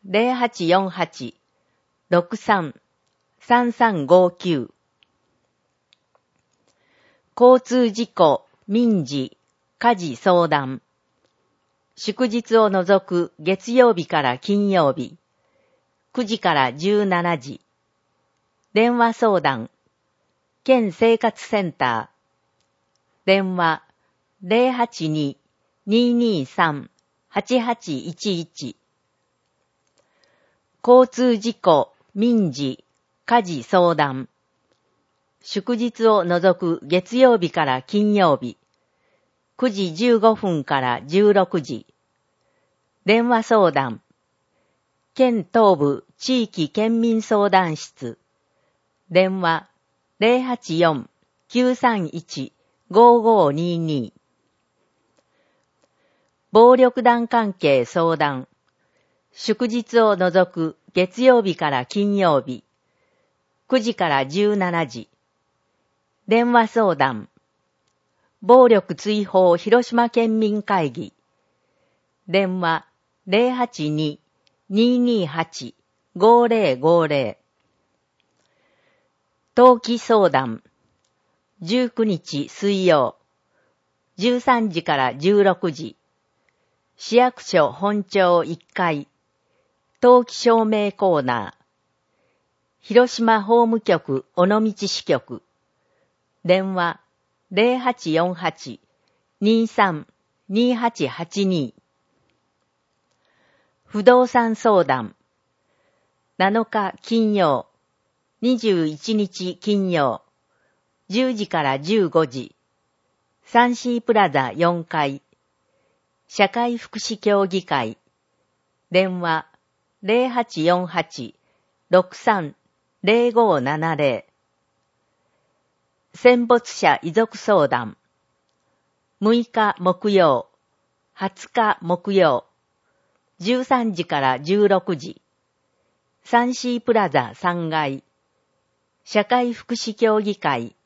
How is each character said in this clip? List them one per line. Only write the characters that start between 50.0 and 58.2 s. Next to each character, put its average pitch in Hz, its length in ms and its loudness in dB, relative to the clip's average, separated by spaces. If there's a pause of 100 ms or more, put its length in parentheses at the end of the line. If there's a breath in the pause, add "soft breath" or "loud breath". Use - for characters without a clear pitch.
零 240 240 0
八 240 360 -6
四 156 300 0 (400)
九 254 260 0
三 220 400 -2
一 147 380 -14 (380)
五 240 320 6
五 202 300 4
二 170 260 -4
二。 156 340 -4 (2500)
暴 240 240 6
力 254 260 2
団 240 240 2
関 220 280 -2
係 135 320 0
相 165 320 -2
談。 139 300 -4 (880)